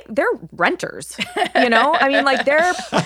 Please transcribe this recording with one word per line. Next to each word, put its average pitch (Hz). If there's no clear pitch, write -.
they're 277
renters, -
you 254
know? 240
I 269
mean, 277
like, 269
they're, 330